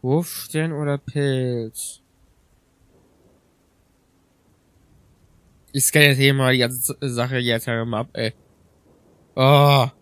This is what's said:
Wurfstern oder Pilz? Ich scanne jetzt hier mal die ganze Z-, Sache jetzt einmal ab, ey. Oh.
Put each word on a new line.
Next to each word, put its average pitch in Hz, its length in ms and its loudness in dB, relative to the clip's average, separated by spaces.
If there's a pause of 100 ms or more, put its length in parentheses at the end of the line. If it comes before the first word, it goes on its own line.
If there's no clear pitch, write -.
Wurfstern 156 680 -4
oder 143 260 -4
Pilz? 127 1040 -6 (3750)
Ich 139 140 -2
scanne 147 220 4
jetzt 135 100 2
hier 139 160 4
mal 131 180 2
die 131 60 2
ganze 123 220 -2
Z-, - 200 -6
Sache 123 380 -4
jetzt 120 280 -2
einmal 117 360 -4
ab, - 100 -10
ey. 113 220 -6 (1000)
Oh. 139 520 6 (160)